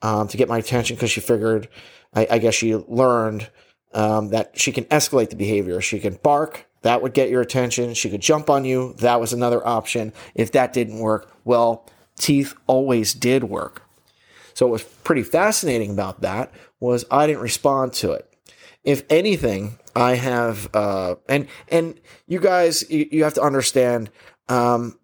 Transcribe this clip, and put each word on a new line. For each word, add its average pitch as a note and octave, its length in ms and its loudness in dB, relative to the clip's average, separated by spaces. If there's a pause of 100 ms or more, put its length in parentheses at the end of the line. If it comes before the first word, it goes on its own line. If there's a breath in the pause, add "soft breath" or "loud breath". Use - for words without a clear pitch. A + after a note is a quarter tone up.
um, G#2+ 280 0
to - 80 -12
get A#2+ 120 2
my A2+ 100 -2
attention A#2 380 -2
'cause A#2 140 -2
she G#2+ 100 -4
figured, A2 480 0 (460 loud breath)
I, A2 160 2
I A#2 80 4
guess A2 160 2
she A2 220 0
learned, A2+ 760 0 (420 soft breath)
um, G#2+ 380 0
that - 280 -4
she B2+ 140 0
can B2 120 -4
escalate C#3+ 460 0
the - 60 -14
behavior. G2 440 -2
She G2+ 200 -4
can G2 220 -4
bark. D3 440 0 (140)
That A#2 220 2
would B2+ 100 -4
get C3 160 2
your B2 140 2
attention. A#2+ 520 -2
She G#2+ 160 -4
could G2+ 120 -6
jump D3+ 260 2
on C#3 160 2
you. B2+ 340 -2
That A#2+ 220 2
was A#2 120 -4
another A#2+ 340 0
option. A2+ 480 -2 (200 loud breath)
If A2 180 -2
that B2+ 200 2
didn't A2 280 -4
work, A2 300 -2 (140)
well, A#2 420 2 (320 soft breath)
teeth C#3 360 0 (120)
always C3 460 2
did B2 320 0
work. E2+ 380 -8 (720 soft breath)
So B2+ 120 2
what A#2+ 60 2
was A2+ 100 -4
pretty - 400 -2
fascinating D3 680 0
about F#2+ 320 -6
that G2 300 -6 (280 loud breath)
was B2 300 0
I D3 160 4
didn't D3 160 -2
respond C3 520 -2
to F2+ 180 -2
it. - 160 -10 (560 soft breath)
If C#3 260 0
anything, A#2+ 680 0 (160)
I B2 200 2
have, A#2+ 600 -2
uh, G2 420 -2 (120)
and, C#3 200 0 (200 loud breath)
and E3 320 -2 (260 soft breath)
you F3+ 140 -4
guys, F3 500 2
you, D3+ 200 0
you D3+ 140 2
have D3+ 100 0
to - 80 0
understand, B2+ 680 2 (380 soft breath)
um, A#2+ 560 0